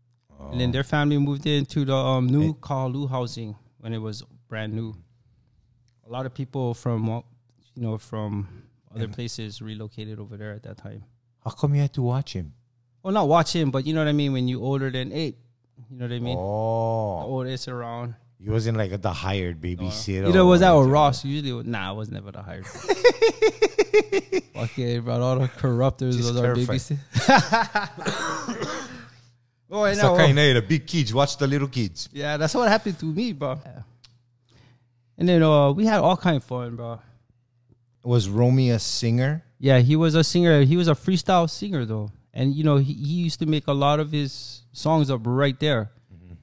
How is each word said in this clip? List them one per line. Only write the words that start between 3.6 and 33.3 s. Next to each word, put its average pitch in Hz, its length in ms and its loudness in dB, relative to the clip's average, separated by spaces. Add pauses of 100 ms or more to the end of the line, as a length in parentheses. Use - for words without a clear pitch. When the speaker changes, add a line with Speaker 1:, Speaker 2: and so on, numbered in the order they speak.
Speaker 1:
when 113 140 -10
it 113 60 -6
was 110 240 -10 (260)
brand 110 260 -8
new. 110 200 -8 (1120)
A 117 40 -18
lot 131 160 -8
of 127 80 -14
people 127 400 -6
from, 113 340 -2
uh, 113 120 -4 (540)
you 123 80 -12
know, 110 160 -4
from 104 500 -8 (460)
other 113 100 -8
Speaker 2:
And 107 80 -10
Speaker 1:
places 117 500 -12
relocated 107 560 -14
over 107 180 -16
there 104 160 -12
at 107 120 -16
that 98 140 -18
time. 101 260 -16 (400)
Speaker 2:
How - 80 -8
come 143 220 -2
you 143 80 2
had 139 120 -2
to 135 80 -6
watch 123 300 -4
him? 80 200 -10 (500)
Speaker 1:
Well, 190 120 -4
not 190 140 2
watch 160 260 4
him, 156 160 0
but 131 160 -2
you 156 80 -2
know 160 60 0
what 151 80 0
I 147 40 0
mean? 143 200 0
When 127 160 -2
you 127 140 -4
older 135 280 -2
than 127 220 -8
eight, 151 260 -6 (520)
you 131 60 -20
know 123 100 -8
what 117 80 -6
I 123 40 -4
mean? 120 200 -4
Speaker 2:
Oh. 110 840 -2
Speaker 1:
The 120 60 -8
oldest 131 420 -6
around. 120 460 -10 (240)
Speaker 2:
He 98 120 -8
wasn't, 113 280 0
like, 98 220 -4
the 92 120 -4
hired 87 500 -4
Speaker 1:
No. 87 60 -4
Speaker 2:
babysitter 92 600 -4
Speaker 1:
Either 185 160 6
was 180 160 8
Speaker 2:
or 190 40 6
Speaker 1:
that 185 80 8
or 156 80 8
Speaker 2:
anything. 131 120 6
Speaker 1:
Ross. 143 320 2
Usually, 143 260 -6
it - 20 -6
was, 117 140 -10
nah, 104 240 -6
I - 20 -6
was 104 180 -10
never 101 220 -12
the 87 100 -16
hired. 92 240 -14
Speaker 2:
<laughs> - 1900 0
Speaker 1:
Fuck - 220 -6
yeah, 120 240 -2
brought 117 200 -4
all 127 180 0
the 131 100 0
corruptors 127 680 0
Speaker 2:
Just 120 160 0
Speaker 1:
was 120 80 -2
our 123 140 2
Speaker 2:
clarify. 123 200 0
Speaker 1:
babysitter. - 2000 -2
<laughs> 262 40 -14 (840)
Oh, 208 120 -2
I 101 80 2
Speaker 2:
It's 104 100 0
Speaker 1:
know. - 120 6
Speaker 2:
okay, 156 180 8
no, 143 200 6
the 120 100 4
big 139 220 0
kids, 127 300 -2
watch 139 220 2
the 143 100 0
little 139 220 0
kids. 113 440 -4
Speaker 1:
Yeah, 147 240 -6
that's 151 180 0
what 240 140 2
happened 208 300 0
to 165 80 -6
me, 202 260 -4